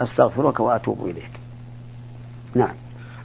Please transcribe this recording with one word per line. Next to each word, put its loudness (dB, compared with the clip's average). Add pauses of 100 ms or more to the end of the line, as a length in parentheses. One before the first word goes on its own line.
أستغفرك 4
وأتوب 2
إليك". -6 (1200)
نعم. 4 (520)